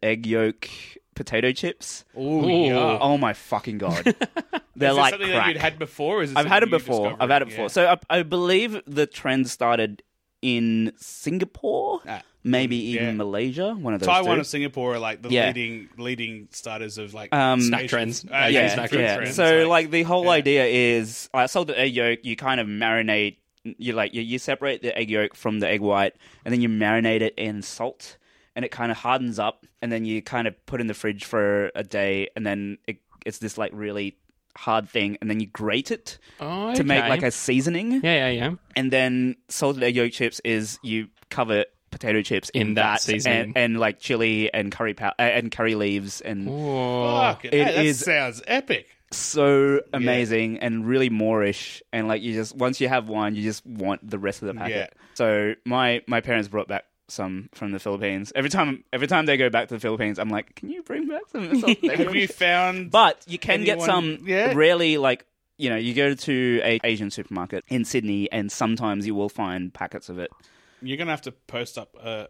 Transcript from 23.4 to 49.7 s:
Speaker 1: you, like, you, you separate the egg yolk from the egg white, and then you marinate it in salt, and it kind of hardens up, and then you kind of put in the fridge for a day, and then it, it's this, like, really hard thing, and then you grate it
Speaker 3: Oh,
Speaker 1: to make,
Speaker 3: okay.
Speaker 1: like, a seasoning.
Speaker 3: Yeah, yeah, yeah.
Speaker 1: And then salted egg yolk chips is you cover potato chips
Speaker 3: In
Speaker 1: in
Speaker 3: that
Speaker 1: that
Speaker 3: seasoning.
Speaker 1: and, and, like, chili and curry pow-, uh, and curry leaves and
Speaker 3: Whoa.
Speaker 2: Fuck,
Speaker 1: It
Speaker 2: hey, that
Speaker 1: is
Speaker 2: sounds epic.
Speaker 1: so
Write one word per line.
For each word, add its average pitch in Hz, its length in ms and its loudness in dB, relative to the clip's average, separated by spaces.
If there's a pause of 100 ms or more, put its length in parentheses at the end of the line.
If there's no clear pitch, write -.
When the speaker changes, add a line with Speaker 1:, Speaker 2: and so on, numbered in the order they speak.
Speaker 1:
you, 117 300 -6
like, 107 200 -2
you, 117 80 -6
you 117 180 -6
separate 139 420 -4
the 120 160 -4
egg 110 120 -2
yolk 107 260 0
from 107 240 -4
the 95 100 0
egg 101 120 2
white, 101 340 2 (280)
and 113 100 -6
then 123 80 2
you 120 80 2
marinate 110 520 2
it 110 160 -2
in 107 240 -6
salt, - 560 -10 (380)
and 123 100 -6
it - 60 -6
kind 117 200 -4
of 110 60 -4
hardens 120 420 0
up, 107 260 -4 (160)
and 120 100 -4
then 113 120 -2
you 110 180 -4
kind 117 260 -4
of - 180 -8
put 123 160 -6
in 113 60 -2
the 107 60 -4
fridge 101 320 -6
for 101 500 2
a 104 80 -6
day, 98 520 -2
and 110 100 -6
then 101 320 -4 (100)
it, 107 100 -10 (280)
it's 110 120 -8
this, 110 200 -8
like, 110 160 -4
really 104 440 -6 (380)
hard 214 320 -2
thing, 104 320 -2
and 107 120 -4
then 107 80 -2
you 107 80 -4
grate 110 420 -2
it - 300 -8 (200)
Speaker 3:
Oh, 196 360 -6
Speaker 1:
to 262 80 2
make, 139 160 4
Speaker 3:
okay. 117 100 0
Speaker 1:
like, 147 140 2
a 123 80 2
seasoning. 170 600 0 (100)
Speaker 3:
Yeah, 156 240 2
yeah, - 20 2
yeah. 123 220 -2 (240)
Speaker 1:
And 131 160 0
then 127 440 2 (140)
salted 139 320 -2
egg 120 140 2
yolk 120 160 2
chips - 320 -4
is 110 400 -2
you 110 240 -4 (240)
cover 113 340 0 (280)
potato 107 280 0
chips 101 280 -2
Speaker 3:
In 127 200 -2
Speaker 1:
in 107 40 0
Speaker 3:
that 107 80 2 (140)
Speaker 1:
that 110 60 0
Speaker 3:
seasoning. 113 380 0 (160)
Speaker 1:
and, - 20 2
and, 117 220 2
like, 110 200 0
chili 110 540 0
and 101 180 -2
curry 110 220 -4
pow-, 101 240 -4
uh, - 40 0
and 117 300 2
curry 113 240 0
leaves 101 460 -2
and 98 260 -8
Speaker 3:
Whoa. 127 840 0
Speaker 2:
Fuck, - 120 -10
Speaker 1:
It 123 80 -2
Speaker 2:
hey, 147 100 6
that 151 220 4
Speaker 1:
is 143 180 2
Speaker 2:
sounds 131 440 0
epic. 254 400 -2 (240)
Speaker 1:
so 139 640 4